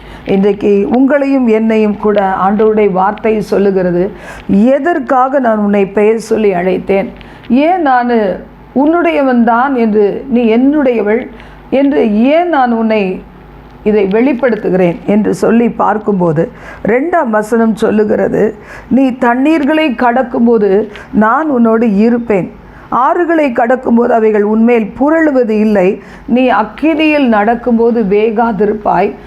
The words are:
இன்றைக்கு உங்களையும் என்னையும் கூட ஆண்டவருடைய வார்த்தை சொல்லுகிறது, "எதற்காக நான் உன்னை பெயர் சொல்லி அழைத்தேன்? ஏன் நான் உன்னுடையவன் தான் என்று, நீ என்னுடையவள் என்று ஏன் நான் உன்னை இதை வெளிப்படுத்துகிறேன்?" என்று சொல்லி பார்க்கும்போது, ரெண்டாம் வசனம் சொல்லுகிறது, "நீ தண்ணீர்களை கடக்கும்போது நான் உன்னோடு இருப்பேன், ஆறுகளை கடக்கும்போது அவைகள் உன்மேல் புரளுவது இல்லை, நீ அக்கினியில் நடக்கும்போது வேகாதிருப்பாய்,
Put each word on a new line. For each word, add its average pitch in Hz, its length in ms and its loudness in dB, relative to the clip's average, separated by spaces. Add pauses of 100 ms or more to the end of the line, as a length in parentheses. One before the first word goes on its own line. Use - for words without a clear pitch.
(260)
இன்றைக்கு 202 680 0
உங்களையும் 269 540 2
என்னையும் 220 520 2
கூட 202 360 0 (160)
ஆண்டவருடைய 214 420 2
வார்த்தை 208 500 -2
சொல்லுகிறது, 190 680 0 (360)
"எதற்காக 262 920 2
நான் 226 180 0
உன்னை 202 280 0
பெயர் 214 320 0
சொல்லி 214 360 0
அழைத்தேன்? 185 560 -2 (400)
ஏன் 320 320 2
நான் 247 300 0 (640)
உன்னுடையவன் 294 680 0
தான் 240 320 0
என்று, 214 540 0
நீ 233 280 2
என்னுடையவள் 247 720 0 (400)
என்று 240 540 0
ஏன் 330 260 2
நான் 262 220 0
உன்னை 220 500 -2 (600)
இதை 208 240 2
வெளிப்படுத்துகிறேன்?" 208 880 0 (100)
என்று 196 280 0
சொல்லி 226 360 2
பார்க்கும்போது, 196 840 -2 (340)
ரெண்டாம் 285 440 0
வசனம் 220 460 0
சொல்லுகிறது, 208 800 0 (320)
"நீ 262 220 2
தண்ணீர்களை 277 840 0
கடக்கும்போது 240 920 0 (240)
நான் 247 360 0
உன்னோடு 226 460 2
இருப்பேன், 226 560 0 (380)
ஆறுகளை 311 600 0
கடக்கும்போது 247 380 -2
அவைகள் 233 540 2
உன்மேல் 220 560 0
புரளுவது 285 500 2
இல்லை, 214 520 0 (240)
நீ 254 220 2
அக்கினியில் 294 800 0
நடக்கும்போது 233 760 0
வேகாதிருப்பாய், 208 1080 0 (140)